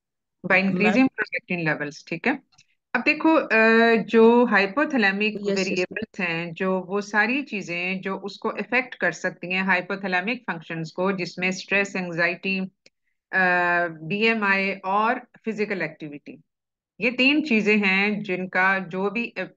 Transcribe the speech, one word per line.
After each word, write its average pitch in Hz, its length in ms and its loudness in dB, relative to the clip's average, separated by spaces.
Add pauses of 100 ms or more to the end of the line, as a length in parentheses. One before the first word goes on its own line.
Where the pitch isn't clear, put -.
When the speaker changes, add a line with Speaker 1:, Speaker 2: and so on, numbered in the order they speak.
(460)
Speaker 1:
By 185 160 2
increasing 196 340 2
Speaker 2:
मैम 262 120 6
Speaker 1:
prolactin 170 680 -4
levels, 147 340 -8
ठीक 170 200 -6
है। 277 120 -2 (560)
अब 247 60 0
देखो, 302 340 4
अ, 226 600 6
जो 226 500 6
hypothalamic 208 920 0
Speaker 2:
Yes, 202 140 -4
yes। 196 80 0
Speaker 1:
वेरिएबल्स 190 640 -4
हैं, 170 340 -4
जो 185 260 -2
वो 185 220 -4
सारी 214 420 0
चीजें 180 580 -6
जो 196 160 -6
उसको 202 320 -8
effect 247 460 -4
कर 175 160 0
सकती 180 420 -8
हैं, 190 100 -2
hypothalamic 190 800 -2
functions 165 500 -8
को, 185 200 -2
जिसमें 185 400 -4
stress, 196 440 -2
anxiety, 180 640 -2 (720)
अ, 185 60 0 (480)
बीएमआई 196 880 0
और 208 460 0 (260)
physical 202 360 -4
activity, 151 600 -12 (600)
ये 240 100 0
तीन 262 300 2
चीजें 214 360 2
हैं 202 460 0
जिनका 185 560 0
जो 185 300 -4
भी, 226 280 -6
अ, 185 200 -8